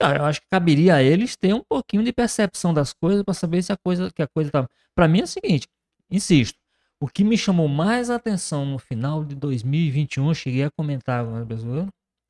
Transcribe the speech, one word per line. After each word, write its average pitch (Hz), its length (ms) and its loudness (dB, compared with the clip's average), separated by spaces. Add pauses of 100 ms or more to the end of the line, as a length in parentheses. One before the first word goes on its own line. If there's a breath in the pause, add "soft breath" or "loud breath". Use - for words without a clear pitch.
Cara, 143 200 2
eu 147 40 0
acho 147 160 -2
que - 100 -20
caberia 170 460 4
a 131 60 4
eles 170 340 2
ter 196 180 0
um 262 80 -4
pouquinho 220 400 -2
de 240 100 0
percepção 202 600 -2
das 143 180 0
coisas 196 300 0
pra 190 120 -2
saber 175 280 -2
se 180 80 -8
a 196 60 -2
coisa, 180 340 -2
que - 120 -6
a 139 40 0
coisa 151 240 -4
tá, 131 180 0 (260)
pra 175 120 4
mim 170 140 4
é 359 40 -2
o 330 40 -6
seguinte, 240 400 -2 (420)
insisto, 170 480 2 (420)
o 139 60 -4
que - 160 -2
me 214 160 4
chamou 175 300 2
mais 220 420 0
atenção 185 560 -4
no 139 120 -6
final 143 460 -4
de 143 100 -10
dois 135 280 -4
mil 143 180 0
e 160 100 2
vinte 143 240 -2
e 135 60 -2
um, 143 80 2
eu 165 60 2
cheguei 135 300 -2
a 151 60 -2
comentar 131 540 -4
com 113 120 -6
as 117 100 -8
pessoas, 117 400 -6 (440)